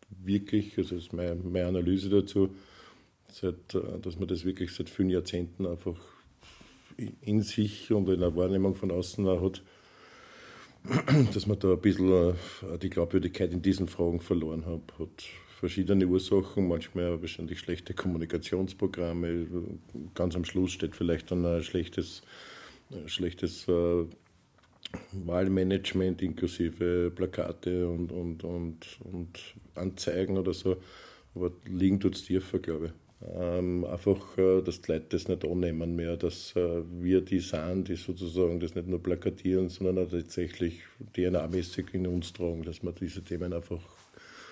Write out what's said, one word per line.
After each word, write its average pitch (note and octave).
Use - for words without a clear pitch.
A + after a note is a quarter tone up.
wirklich, G2+
also F2+
das E2+
ist -
meine, E2+
meine F2+
Analyse F#2
dazu, G2
seit, -
äh, F2+
dass F2
man F2+
das F2
wirklich F2+
seit -
vielen F#2+
Jahrzehnten F2
einfach E2+
in G#2+
sich G#2
und G2+
in F#2
der F2
Wahrnehmung F#2+
von G2
außen F2+
auch F#2
hat, F#2
<clears throat> B2+
dass G#2
man G2+
da F#2
ein F2+
bisschen, F#2
äh, F2
die F#2+
Glaubwürdigkeit F2
in F2+
diesen F#2
Fragen F2
verloren D#2+
hat, E2
hat -
verschiedene F#2+
Ursachen, F#2+
manchmal F2
wahrscheinlich E2+
schlechte -
Kommunikationsprogramme. E2+
Ganz F2
am F2
Schluss F#2
steht -
vielleicht E2+
dann F2+
ein E2+
schlechtes, -
ein E2
schlechtes, F2
äh, E2+
Wahlmanagement F#2
inklusive F2
Plakate F2+
und, E2+
und, E2+
und, E2+
und F2
Anzeigen F#2
oder F#2
so. F#2
Aber F2
liegen F#2+
tut's F#2+
tiefer, F#2
glaube E2
ich. D#2+
Ähm, F2+
einfach, F2+
äh, F#2
dass F2+
die -
Leute D#2+
das -
nicht F2
annehmen E2+
mehr, E2
dass, F2
äh, E2+
wir F#2
die F#2
sind, F2
die F2
sozusagen F2
das E2+
nicht F2+
nur F2+
plakatieren, F#2
sondern F#2
auch F2+
tatsächlich F2
D-N-A-mäßig F2+
in F#2
uns F2
tragen, E2+
dass E2
wir F2
diese F2
Themen F2+
einfach E2+